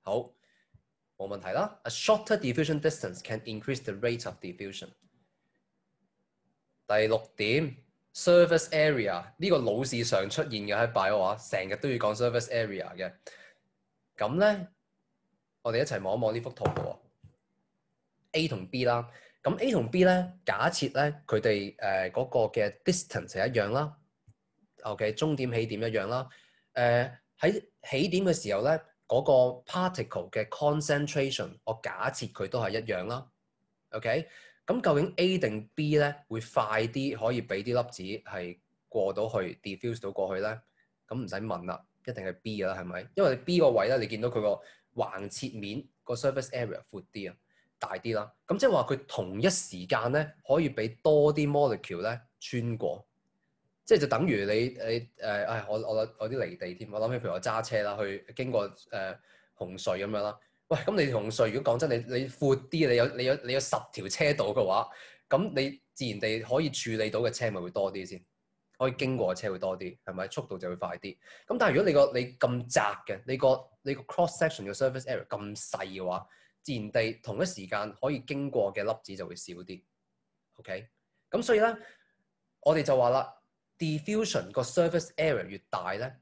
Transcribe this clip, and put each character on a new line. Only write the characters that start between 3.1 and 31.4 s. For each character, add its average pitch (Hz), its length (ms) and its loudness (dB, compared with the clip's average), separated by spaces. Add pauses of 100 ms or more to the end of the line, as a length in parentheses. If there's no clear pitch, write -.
can 110 200 -6
increase 113 420 -6
the 104 120 -8
rate 117 320 -2
of 92 140 -8
diffusion。 95 500 -12 (2000)
第 107 220 4
六 110 280 2
點， 127 400 0 (380)
surface 170 560 6
area， 123 680 2
呢 185 140 -2
個 156 80 6
老 113 240 0
是 123 220 -2
常 101 260 2
出 156 120 -2
現 139 80 -4
嘅 104 260 -2
喺 117 160 2
bio 104 280 2
啊， 95 160 2
成 95 320 -4
日 101 80 -2
都 - 140 -4
要 120 60 0
講 107 180 2
surface 117 380 0
area 101 440 -4
嘅。 90 160 -6 (1040)
咁 117 220 0
咧， 202 300 2 (960)
我 113 100 0
哋 117 60 2
一 135 40 4
齊 104 180 -2
望 98 160 -2
一 123 60 0
望 110 100 2
呢 117 80 -4
幅 127 100 -10
圖 - 160 -10
喎。 - 320 -4 (1300)
A 160 140 2
同 101 220 -4
B 127 160 -2
啦。 120 260 0 (320)
咁 - 160 0
A 254 140 0
同 120 180 2
B 180 140 6
呢， 180 280 4 (140)
假 107 240 2
設 - 240 -2
呢， 147 320 0
佢 107 140 2
哋， 101 380 2
呃， 95 320 0
嗰 127 180 -2
個 127 140 2
嘅 107 300 2 (120)
distance - 460 -2
係 98 180 0
一 131 100 -2
樣 101 120 2
啦， 147 260 -2 (880)
OK， 107 300 -2
終 156 200 0
點 127 180 -2
起 113 140 2
點 107 140 -4
一 117 60 0
樣 107 200 0
啦， 127 220 -4 (460)
呃， 120 440 2 (220)
喺 175 120 4 (300)
起 147 260 0
點 185 160 2
嘅 180 80 4
時 101 220 0
候 101 80 0
呢， 156 160 2 (300)
嗰 120 160 4
個 147 80 6 (320)
particle 180 680 -4
嘅 107 180 -2
concentration， 147 1160 0